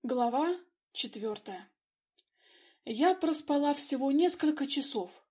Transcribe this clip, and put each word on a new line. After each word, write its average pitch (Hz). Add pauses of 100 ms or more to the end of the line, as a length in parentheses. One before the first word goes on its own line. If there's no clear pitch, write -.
Глава 254 (360)
четвёртая. 208 (1160)
Я 277
проспала 294
всего 269
несколько 302
часов. 240 (180)